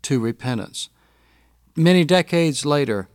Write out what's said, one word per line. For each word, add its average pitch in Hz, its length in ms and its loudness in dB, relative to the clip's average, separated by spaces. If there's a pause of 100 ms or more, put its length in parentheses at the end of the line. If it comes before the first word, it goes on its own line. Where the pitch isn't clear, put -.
to 131 200 -2
repentance." 117 680 -6 (840)
Many 175 300 4
decades 170 600 0
later 131 500 -2